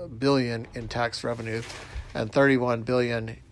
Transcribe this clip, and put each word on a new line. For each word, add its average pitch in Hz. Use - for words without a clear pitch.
billion 123
in 120
tax 120
revenue, 117
and 117
thirty-one 123
billion 117